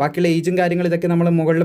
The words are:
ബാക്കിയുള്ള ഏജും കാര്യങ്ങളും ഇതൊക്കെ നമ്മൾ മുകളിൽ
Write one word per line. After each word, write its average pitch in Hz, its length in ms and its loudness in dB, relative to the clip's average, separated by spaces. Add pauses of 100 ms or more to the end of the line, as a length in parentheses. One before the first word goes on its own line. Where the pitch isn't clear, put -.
ബാക്കിയുള്ള 165 360 0
ഏജും 170 240 -2
കാര്യങ്ങളും 175 300 0
ഇതൊക്കെ 170 220 -2
നമ്മൾ 170 140 2 (120)
മുകളിൽ 165 260 0